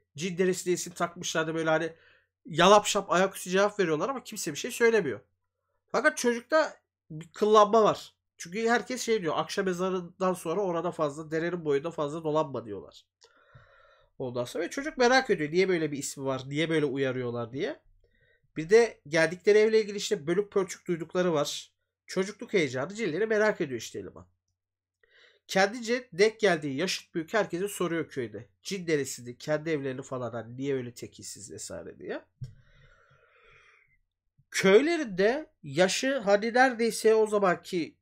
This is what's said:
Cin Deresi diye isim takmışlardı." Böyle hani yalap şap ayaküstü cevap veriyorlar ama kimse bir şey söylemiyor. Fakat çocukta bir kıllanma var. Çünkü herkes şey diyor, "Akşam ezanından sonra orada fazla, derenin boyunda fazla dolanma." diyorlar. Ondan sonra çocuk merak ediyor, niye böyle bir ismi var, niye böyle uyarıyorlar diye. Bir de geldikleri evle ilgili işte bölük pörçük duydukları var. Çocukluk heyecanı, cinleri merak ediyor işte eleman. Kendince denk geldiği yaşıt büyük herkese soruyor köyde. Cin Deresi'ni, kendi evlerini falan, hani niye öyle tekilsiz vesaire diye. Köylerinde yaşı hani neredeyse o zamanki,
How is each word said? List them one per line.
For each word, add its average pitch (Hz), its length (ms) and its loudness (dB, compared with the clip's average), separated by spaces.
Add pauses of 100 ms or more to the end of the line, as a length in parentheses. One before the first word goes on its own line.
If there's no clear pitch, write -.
(180)
Cin 170 200 -6
Deresi 185 280 0
diye 180 80 0
isim 175 200 -6
takmışlardı." 165 640 -4
Böyle 160 140 -2
hani 160 240 0 (520)
yalap 196 400 8
şap - 260 -4
ayaküstü 185 380 0
cevap 196 300 0
veriyorlar 165 300 0
ama 269 140 -8
kimse 196 280 -10
bir 135 60 -8
şey 247 140 -8
söylemiyor. 208 480 2 (720)
Fakat 294 260 2
çocukta 247 600 0 (320)
bir 160 220 -14
kıllanma 214 520 6
var. 160 300 0 (240)
Çünkü 214 320 -4
herkes 240 320 -2
şey 220 200 0
diyor, 156 160 -2
"Akşam 185 300 -2
ezanından 185 640 -2
sonra 175 280 -4
orada 170 300 -2
fazla, 151 400 -4
derenin 170 340 -4
boyunda 147 260 0
fazla 156 320 -6
dolanma." 147 420 -2
diyorlar. 92 400 -14 (1120)
Ondan 123 280 -6
sonra 311 240 -6
çocuk 294 280 -8
merak 254 320 4
ediyor, 151 220 -2
niye 180 180 2
böyle 160 220 0
bir 143 60 -8
ismi - 280 -8
var, 131 220 -2
niye 151 220 -2
böyle 156 160 2
uyarıyorlar 123 680 -4
diye. 208 260 -6 (800)
Bir 160 120 -6
de 220 380 6
geldikleri 165 500 4
evle 220 240 6
ilgili 202 160 -4
işte 170 300 -4
bölük 185 240 0
pörçük - 360 -2
duydukları 175 460 -2
var. - 380 -2 (360)
Çocukluk 196 460 -6
heyecanı, 147 400 0
cinleri 208 320 -2
merak 214 360 2
ediyor 131 180 -6
işte - 200 -12
eleman. 90 280 -14 (1200)
Kendince 226 640 0
denk 214 260 2
geldiği 151 360 2
yaşıt - 400 -4
büyük 160 180 -6
herkese 196 340 -2
soruyor 165 420 -4
köyde. 110 400 -10 (140)
Cin 185 240 -8
Deresi'ni, 131 500 -4
kendi 151 320 -4
evlerini 135 320 -4
falan, 127 300 -8
hani 117 260 -10
niye 139 180 -2
öyle 120 180 -6
tekilsiz - 580 -16
vesaire 90 480 -14
diye. - 260 -10 (2250)
Köylerinde 247 1000 2 (120)
yaşı 190 540 0
hani 208 360 2
neredeyse 233 640 4
o 220 120 4
zamanki, 185 760 0